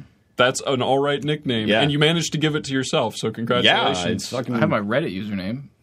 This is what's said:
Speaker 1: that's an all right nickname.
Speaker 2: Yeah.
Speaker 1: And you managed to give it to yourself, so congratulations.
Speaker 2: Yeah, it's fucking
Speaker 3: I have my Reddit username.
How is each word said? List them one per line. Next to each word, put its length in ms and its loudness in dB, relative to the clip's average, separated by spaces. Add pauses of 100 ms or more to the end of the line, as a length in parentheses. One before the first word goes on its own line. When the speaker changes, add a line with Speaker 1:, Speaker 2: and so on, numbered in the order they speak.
(360)
Speaker 1:
that's 300 4
an 160 0
all 180 2
right 220 0
nickname. 460 -2
Speaker 2:
Yeah. 140 4
Speaker 1:
And 100 2
you 60 0
managed 340 2
to 60 0
give 160 0
it 100 -4
to 80 -8
yourself, 440 0
so 140 -4
congratulations. 760 2
Speaker 2:
Yeah, 80 0
it's 160 -4
fucking 260 -4
Speaker 3:
I 60 0
have 100 2
my 100 2
Reddit 340 -2
username. 500 -6 (180)